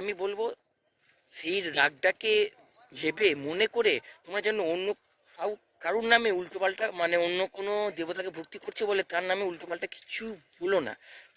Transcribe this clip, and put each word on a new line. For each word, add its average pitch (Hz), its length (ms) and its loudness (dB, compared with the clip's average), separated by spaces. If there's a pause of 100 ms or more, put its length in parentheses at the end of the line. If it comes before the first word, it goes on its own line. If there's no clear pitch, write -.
আমি 202 120 -4 (100)
বলবো, 202 220 -2 (920)
সেই 170 200 -2 (220)
রাগটাকে 151 540 2 (600)
ভেবে 156 360 2 (180)
মনে 185 280 0
করে 214 200 4 (300)
তোমরা 196 220 -6
যেন 214 120 0 (140)
অন্য 185 140 -2 (520)
কাউ-, 202 220 -4 (220)
কারুর 220 300 0
নামে 233 180 6 (100)
উল্টোপাল্টা, 190 440 -2 (160)
মানে 170 160 4 (100)
অন্য 180 140 0 (160)
কোনো 196 160 -4 (260)
দেবতাকে 180 400 -4
ভক্তি 165 260 -12
করছে - 260 -6
বলে 190 120 2 (100)
তার 175 180 0
নামে 196 200 2
উল্টোপাল্টা 170 460 -8
কিছু - 280 -10 (360)
বলো 196 260 2
না। 107 80 -6 (380)
তো - 40 -20